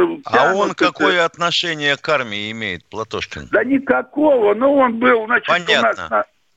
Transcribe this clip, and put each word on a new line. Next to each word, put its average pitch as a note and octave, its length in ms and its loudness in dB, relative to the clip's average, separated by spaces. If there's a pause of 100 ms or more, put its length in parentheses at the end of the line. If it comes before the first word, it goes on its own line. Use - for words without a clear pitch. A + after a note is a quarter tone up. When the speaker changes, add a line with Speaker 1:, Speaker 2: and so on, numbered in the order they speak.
(240)
Speaker 1:
А - 80 -6
Speaker 2:
тянут D#3 280 2
Speaker 1:
он G3+ 100 0
Speaker 2:
это E3+ 160 -2
Speaker 1:
какое F3+ 380 0
отношение D#3+ 720 -2
к - 120 -8
армии A2 440 -2
имеет, G#2+ 340 -8
Платошкин? G2 640 -8
Speaker 2:
Да G#3+ 140 0
никакого. B3+ 920 0
Ну, C4+ 220 2
он B3 240 2
был, A#3 260 2
значит, A#3 220 -2
у D#3 40 0
нас F3 140 0
Speaker 1:
Понятно. A2+ 420 0
Speaker 2:
на G#2 160 -2 (320)